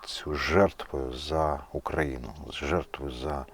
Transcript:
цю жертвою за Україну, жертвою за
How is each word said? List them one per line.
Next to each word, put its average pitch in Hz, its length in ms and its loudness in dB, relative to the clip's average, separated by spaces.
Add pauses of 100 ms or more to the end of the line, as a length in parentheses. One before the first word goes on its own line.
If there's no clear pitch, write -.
цю - 280 -6
жертвою 73 800 4
за 73 460 0 (120)
Україну, 65 640 -2 (200)
жертвою 71 580 -2
за 65 420 -4